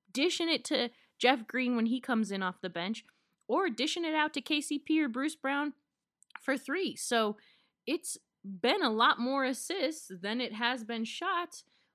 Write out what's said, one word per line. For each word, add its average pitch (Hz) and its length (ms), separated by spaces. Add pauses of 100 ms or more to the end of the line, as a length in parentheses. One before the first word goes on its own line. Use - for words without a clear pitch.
(100)
dishing 330 380
it 285 160
to 247 260 (280)
Jeff 240 280
Green 247 300
when 226 100
he 247 140
comes 220 320
in 196 100
off 180 180
the 185 80
bench, 175 360 (420)
or 285 240
dishing 311 340
it 311 100
out 311 200
to 285 60
K 294 200
C 285 200
P 311 200
or 294 80
Bruce 262 280
Brown 285 380 (680)
for 269 160
three. 311 400
So 220 400 (500)
it's - 320 (260)
been 233 380
a 247 80
lot 226 300
more 262 240
assists 285 640 (100)
than 214 200
it 226 140
has 233 280
been 226 220
shots, 349 580 (320)